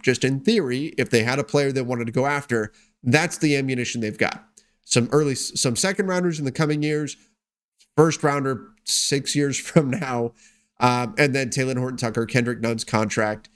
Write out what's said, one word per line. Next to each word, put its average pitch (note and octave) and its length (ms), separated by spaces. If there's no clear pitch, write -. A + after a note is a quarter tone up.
Just B2+ 200
in C3+ 180
theory, D3+ 580
if A#2+ 100
they A2+ 140
had B2+ 160
a C#3 40
player C#3 280
they C3 100
wanted A#2+ 240
to A#2 60
go C3 160
after, A#2+ 440
that's D3+ 380
the D3 160
ammunition B2 460
they've G#2+ 180
got. - 280
Some A#2+ 280
early, D3 220
some - 420
second G3 300
rounders F3+ 320
in D3 80
the C3 60
coming D3+ 320
years, D3+ 340
first D#3+ 240
rounder C#3 460
six - 520
years C#3+ 240
<laughs> - 0
from D3+ 300
now, A#2+ 440
um, B2 380
and C#3+ 160
then C3 160
Talen C3 300
Horton-Tucker, B2 480
Kendrick A#2+ 320
Nunn's A2+ 240
contract, G#2+ 720